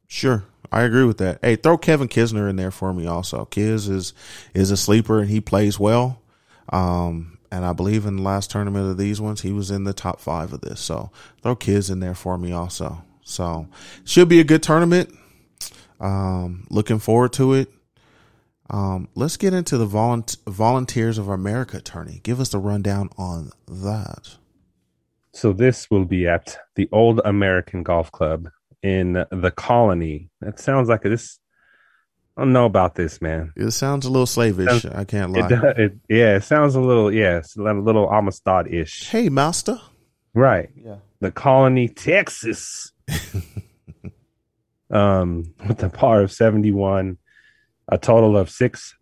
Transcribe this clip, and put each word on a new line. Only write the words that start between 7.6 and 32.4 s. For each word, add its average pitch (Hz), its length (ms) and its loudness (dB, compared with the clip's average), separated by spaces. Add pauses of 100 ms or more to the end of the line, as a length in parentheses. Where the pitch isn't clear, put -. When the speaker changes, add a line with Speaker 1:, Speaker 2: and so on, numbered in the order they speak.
Speaker 1:
I 87 80 -2
believe 101 320 -2
in 101 120 -4
the 95 60 -4
last 98 280 -4
tournament 101 380 -4
of 92 80 -4
these 101 240 -4
ones, 107 200 -8
he 95 100 -6
was 101 200 -6
in 98 120 -4
the 98 100 -4
top 92 260 -8
five 80 340 -8
of - 80 -14
this. - 180 -12
So - 320 -8 (300)
throw 120 140 -2
Kiz 98 360 0
in 92 80 -4
there 90 160 -6
for 90 220 -6
me 87 140 -8
also. 85 520 -8 (200)
So 82 440 -8 (360)
should 175 260 6
be 170 100 8
a 160 40 8
good 156 200 4
tournament. 170 520 2 (840)
Um, 92 720 -6
looking 107 300 0
forward 120 340 2
to 135 200 2
it. 135 160 0 (1000)
Um, 95 440 -4
let's 139 240 -4
get 190 160 0
into 175 240 -2
the 117 80 2
volunt-, 113 520 -2 (100)
Volunteers 113 720 0
of 101 100 -6
America 101 500 -6
tourney. - 440 -16
Give 120 160 -4
us 135 100 -4
the - 80 -4
rundown 101 600 -2
on 87 340 -10 (160)
that. 98 720 -10 (920)
Speaker 2:
So 104 220 0
this 123 380 0
will 98 140 2
be 87 220 0
at 85 300 -2 (180)
the 95 160 -2
Old 113 320 4
American 95 600 0
Golf 85 280 -2
Club 80 380 -4 (320)
in 92 320 0
the 90 420 -2
Colony. 87 720 0 (120)
That - 180 -12
sounds 135 300 0
like 113 140 2
this. - 360 -4 (960)
I - 60 -8